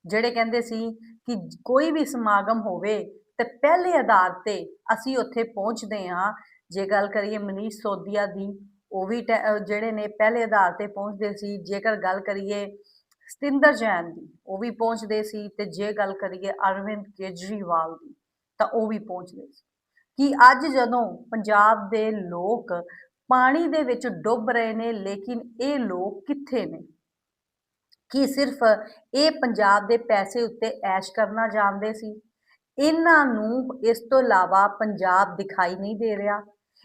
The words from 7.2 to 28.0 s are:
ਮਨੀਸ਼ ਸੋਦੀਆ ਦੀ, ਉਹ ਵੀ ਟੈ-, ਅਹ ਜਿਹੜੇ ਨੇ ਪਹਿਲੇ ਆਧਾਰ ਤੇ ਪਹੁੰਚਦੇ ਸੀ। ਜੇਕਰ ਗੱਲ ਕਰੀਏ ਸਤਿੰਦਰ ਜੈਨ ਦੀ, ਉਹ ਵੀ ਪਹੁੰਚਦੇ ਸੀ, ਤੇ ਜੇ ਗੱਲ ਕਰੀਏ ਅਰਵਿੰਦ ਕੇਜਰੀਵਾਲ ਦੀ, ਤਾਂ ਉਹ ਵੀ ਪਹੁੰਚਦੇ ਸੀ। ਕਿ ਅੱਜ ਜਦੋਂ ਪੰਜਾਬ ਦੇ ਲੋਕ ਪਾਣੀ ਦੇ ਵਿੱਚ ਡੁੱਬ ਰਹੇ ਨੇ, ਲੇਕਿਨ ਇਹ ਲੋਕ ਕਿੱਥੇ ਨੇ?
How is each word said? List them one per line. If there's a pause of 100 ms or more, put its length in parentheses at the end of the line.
ਮਨੀਸ਼
ਸੋਦੀਆ
ਦੀ, (260)
ਉਹ
ਵੀ
ਟੈ-,
ਅਹ
ਜਿਹੜੇ
ਨੇ
ਪਹਿਲੇ
ਆਧਾਰ
ਤੇ
ਪਹੁੰਚਦੇ
ਸੀ।
ਜੇਕਰ
ਗੱਲ
ਕਰੀਏ (500)
ਸਤਿੰਦਰ
ਜੈਨ
ਦੀ, (180)
ਉਹ
ਵੀ
ਪਹੁੰਚਦੇ
ਸੀ,
ਤੇ
ਜੇ
ਗੱਲ
ਕਰੀਏ
ਅਰਵਿੰਦ (120)
ਕੇਜਰੀਵਾਲ
ਦੀ, (420)
ਤਾਂ
ਉਹ
ਵੀ
ਪਹੁੰਚਦੇ
ਸੀ। (540)
ਕਿ (160)
ਅੱਜ
ਜਦੋਂ (140)
ਪੰਜਾਬ
ਦੇ
ਲੋਕ (540)
ਪਾਣੀ
ਦੇ
ਵਿੱਚ
ਡੁੱਬ
ਰਹੇ
ਨੇ,
ਲੇਕਿਨ (200)
ਇਹ
ਲੋਕ
ਕਿੱਥੇ
ਨੇ? (1300)